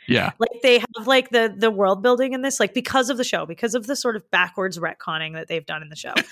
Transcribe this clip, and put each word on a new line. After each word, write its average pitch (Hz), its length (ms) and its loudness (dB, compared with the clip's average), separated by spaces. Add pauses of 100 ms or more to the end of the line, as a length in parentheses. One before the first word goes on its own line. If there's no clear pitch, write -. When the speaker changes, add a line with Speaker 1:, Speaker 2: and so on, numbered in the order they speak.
Speaker 1:
Yeah. 101 320 2
Speaker 2:
Like, 226 100 0 (140)
they 247 160 6
have, 220 260 -6
like, 262 240 2
the, 226 260 2
the 220 140 4
world 196 320 2
building 247 320 2
in 254 80 -6
this, 269 180 -4
like, 208 140 2
because 254 380 0
of 240 60 -2
the 247 60 -2
show, 165 220 -2
because 190 300 -4
of 220 100 -2
the 262 100 -4
sort 240 200 -2
of - 160 -12
backwards 180 480 0
retconning 160 540 -6
that 160 160 -12
they've 160 160 -4
done 156 160 -8
in 151 80 -18
the - 60 -18
show. - 220 -12
Speaker 1:
<laughs> - 140 0